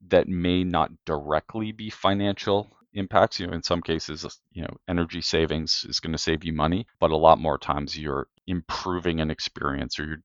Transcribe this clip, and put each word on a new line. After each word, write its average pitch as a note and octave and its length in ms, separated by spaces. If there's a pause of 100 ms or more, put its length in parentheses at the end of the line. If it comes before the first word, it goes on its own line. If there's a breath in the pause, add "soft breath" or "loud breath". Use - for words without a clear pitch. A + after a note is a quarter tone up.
that F2+ 200
may F2+ 340
not E2+ 280 (140)
directly D#2 680
be A2 180
financial G2+ 800 (240)
impacts. G2 460
You F2 80
know, E2+ 60
in E2 80
some E2+ 200
cases, D#2+ 420 (280)
you D#2+ 100
know, - 140 (120)
energy F2 320
savings D#2+ 680
is - 120
gonna E2 180
save E2 260
you E2 80
money, D#2+ 340 (140)
but E2 100
a D#2 60
lot D#2 240
more D2+ 180
times D2 400
you're C#2+ 300 (180)
improving F2 760
an D#2 100
experience C#2 680
or D2+ 60
you're D#2 200